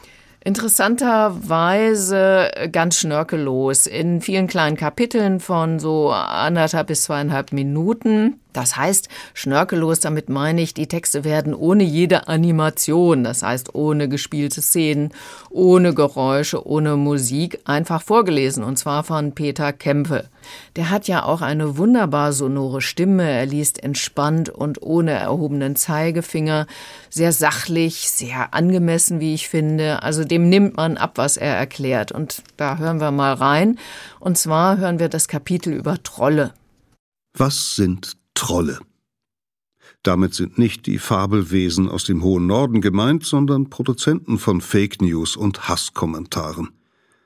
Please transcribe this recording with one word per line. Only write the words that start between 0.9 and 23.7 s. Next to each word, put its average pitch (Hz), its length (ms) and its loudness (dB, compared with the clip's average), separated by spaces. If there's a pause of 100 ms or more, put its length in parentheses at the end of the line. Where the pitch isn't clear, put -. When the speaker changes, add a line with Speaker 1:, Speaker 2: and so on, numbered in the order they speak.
Speaker 1:
ganz 170 280 2
schnörkellos, 139 920 0
in 165 320 0
vielen 190 260 -2
kleinen 156 300 0
Kapiteln 208 640 0
von 165 400 -2
so 151 300 2
anderthalb 147 760 0
bis 156 160 -2
zweieinhalb 143 500 -4
Minuten. 214 880 0 (140)
Das 127 240 -4
heißt, 175 320 0 (260)
schnörkellos, 160 640 0
damit 151 280 -4
meine 151 340 0
ich, 160 120 -4
die 151 120 -4
Texte 156 380 -4
werden 151 300 0
ohne 190 280 4
jede 170 460 2
Animation, 160 960 2
das 120 180 -4
heißt 123 320 -4
ohne 147 340 0
gespielte 143 540 -4
Szenen, 151 480 0 (400)
ohne 180 420 6
Geräusche, 139 760 0
ohne 151 300 0
Musik, 143 680 0
einfach 160 360 -2
vorgelesen, 147 640 2
und 127 160 -4
zwar 147 240 -2
von 151 300 -4
Peter 143 400 -4
Kempfe. 143 560 -2 (480)
Der 165 140 -2
hat 208 180 -2
ja 180 160 0
auch 160 180 -2
eine 147 340 -2
wunderbar 160 560 2
sonore 135 480 -2
Stimme. 180 480 2
Er 131 180 0
liest 147 360 -2